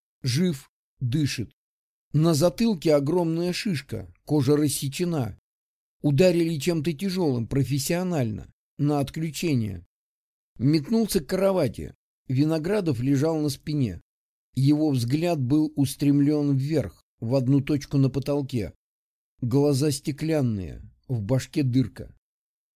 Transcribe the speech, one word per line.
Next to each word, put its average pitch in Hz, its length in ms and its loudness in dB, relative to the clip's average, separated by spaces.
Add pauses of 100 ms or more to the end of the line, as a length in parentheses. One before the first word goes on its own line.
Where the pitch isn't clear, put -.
(220)
Жив, 139 500 -2 (280)
дышит. 135 520 -2 (600)
На 160 200 4
затылке 175 640 2
огромная 165 580 0
шишка, 120 600 -6 (100)
кожа 147 320 2
рассечена. 147 840 -2 (640)
Ударили 170 560 4
чем-то 165 360 -2
тяжелым, 151 540 -2
профессионально, 139 1040 -2 (260)
на 147 220 2
отключение. 139 880 -4 (720)
Метнулся 160 640 2
к 151 80 -12
кровати. 185 680 0 (340)
Виноградов 156 760 0
лежал 143 380 0
на 151 100 0
спине. 139 520 -4 (540)
Его 147 340 4
взгляд 147 500 0
был 147 360 0
устремлен 143 800 2
вверх, 135 480 -2 (160)
в 117 160 -2
одну 135 260 4
точку 143 360 -2
на 135 120 4
потолке. 135 640 -4 (680)
Глаза 143 500 2
стеклянные, 131 880 -4 (260)
в 120 140 -4
башке 131 420 -2
дырка. 127 500 -2 (640)